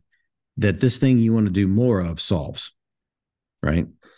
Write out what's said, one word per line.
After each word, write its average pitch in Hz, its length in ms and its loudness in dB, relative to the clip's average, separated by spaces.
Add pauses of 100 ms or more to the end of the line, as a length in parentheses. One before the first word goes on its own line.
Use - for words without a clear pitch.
(580)
that 104 220 0
this 127 180 0
thing 131 220 2
you 113 120 2
want 110 140 2
to 95 60 0
do 95 160 2
more 110 340 2
of 85 180 -6
solves, - 520 -6 (920)
right? 80 240 0 (320)